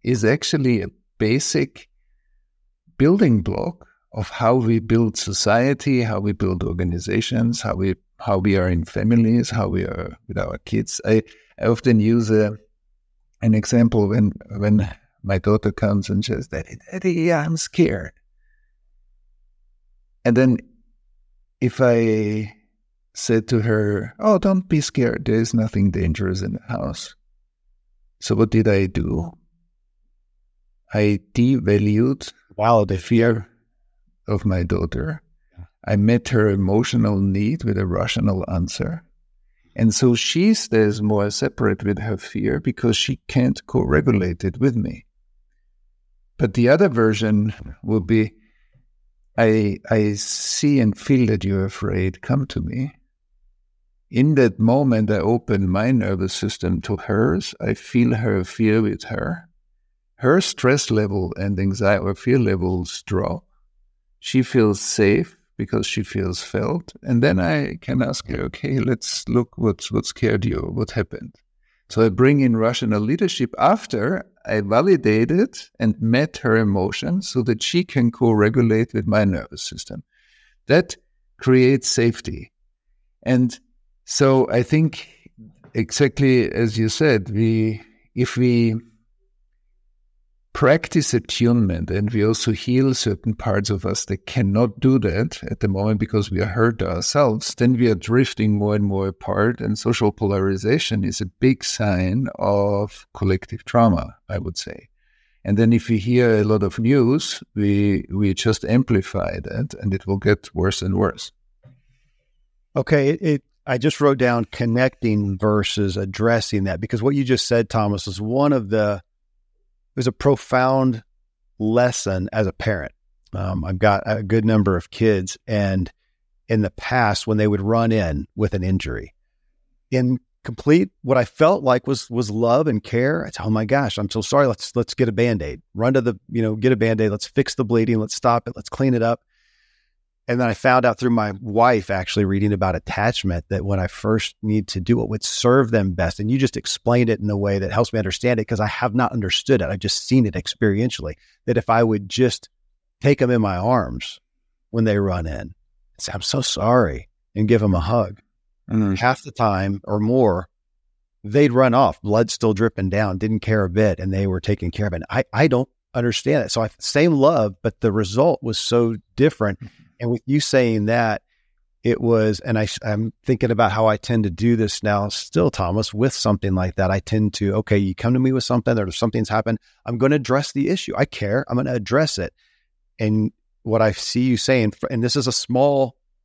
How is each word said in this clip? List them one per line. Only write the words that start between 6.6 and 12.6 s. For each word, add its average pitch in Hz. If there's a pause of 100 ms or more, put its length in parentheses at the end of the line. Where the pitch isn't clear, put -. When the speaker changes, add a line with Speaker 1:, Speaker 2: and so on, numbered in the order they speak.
Speaker 1:
organizations, 98
how 104
we, 95 (240)
how 101
we 95
are 90
in 85
families, 113
how 110
we 92
are 90 (120)
with -
our 87
kids. -
I, 110 (360)
I -
often 117
use 110
a, 107 (840)